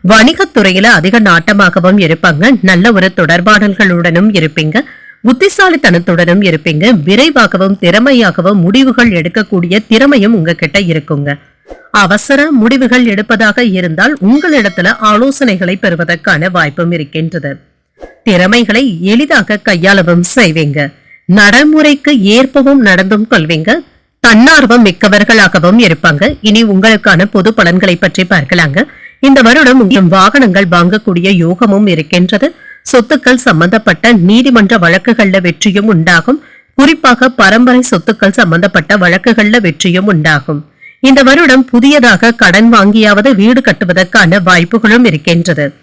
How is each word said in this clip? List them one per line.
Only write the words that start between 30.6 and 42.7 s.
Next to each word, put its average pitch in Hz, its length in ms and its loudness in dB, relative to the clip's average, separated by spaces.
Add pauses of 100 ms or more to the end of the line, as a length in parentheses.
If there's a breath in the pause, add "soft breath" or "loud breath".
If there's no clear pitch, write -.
வாங்கக்கூடிய 180 520 -2 (140)
யோகமும் 202 500 0
இருக்கின்றது. 180 560 -2 (420 loud breath)
சொத்துக்கள் 254 560 0
சம்பந்தப்பட்ட 190 680 0 (160)
நீதிமன்ற 233 460 2 (100)
வழக்குகள்ல 190 520 0 (100)
வெற்றியும் 202 460 -2
உண்டாகும். 175 480 0 (380 soft breath)
குறிப்பாக 269 500 0 (120)
பரம்பரை 247 500 2
சொத்துக்கள் 196 500 -2
சம்பந்தப்பட்ட 175 640 -2
வழக்குகள்ல 208 520 0 (100)
வெற்றியும் 185 480 -2
உண்டாகும். 151 460 -4 (480 soft breath)
இந்த 269 180 4
வருடம் 269 340 2 (100)
புதியதாக 240 680 2
கடன் 214 320 2